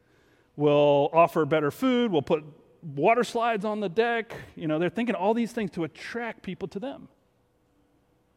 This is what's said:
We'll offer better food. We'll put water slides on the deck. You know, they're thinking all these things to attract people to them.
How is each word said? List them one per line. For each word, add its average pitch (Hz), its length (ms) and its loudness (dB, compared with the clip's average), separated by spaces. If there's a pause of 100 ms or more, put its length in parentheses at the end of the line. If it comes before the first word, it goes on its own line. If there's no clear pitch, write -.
(560)
We'll 147 560 4
offer 165 320 4
better 147 260 0
food. 240 400 0
We'll 151 120 2
put 156 200 -2 (400)
water 170 420 2
slides 226 420 -2
on 214 140 -4
the 196 100 -4
deck. 226 440 -2 (220)
You 170 120 -10
know, 156 100 -2
they're 175 100 0
thinking 233 260 -4
all 196 200 0
these 233 180 -4
things 208 200 -6
to 170 120 -6
attract - 580 -10
people 185 260 -10
to 202 100 -12
them. 262 300 -12 (1300)